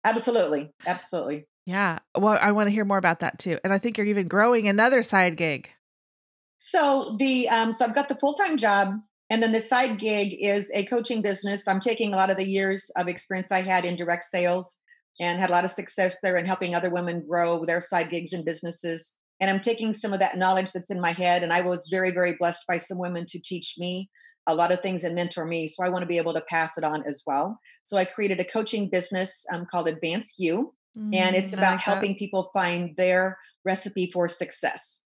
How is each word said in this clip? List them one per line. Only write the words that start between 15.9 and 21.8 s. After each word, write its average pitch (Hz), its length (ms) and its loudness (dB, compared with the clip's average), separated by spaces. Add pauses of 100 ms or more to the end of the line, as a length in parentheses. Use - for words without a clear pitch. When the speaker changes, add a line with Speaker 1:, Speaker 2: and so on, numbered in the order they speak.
Speaker 1:
there 185 140 2
in 170 80 0
helping 180 300 -2
other 175 160 0
women 175 360 -4
grow 170 380 0
their 170 160 0
side 170 300 -2
gigs 170 220 -6
and 170 120 -6
businesses. 165 720 -8 (240)
And 190 80 2
I'm 196 120 2
taking 226 320 0
some 208 200 -4
of 190 60 -2
that 190 180 2
knowledge 190 360 2
that's 180 180 -10
in 185 100 -4
my 175 120 0
head. 175 300 2
And 170 100 0
I 180 100 4
was 175 260 -2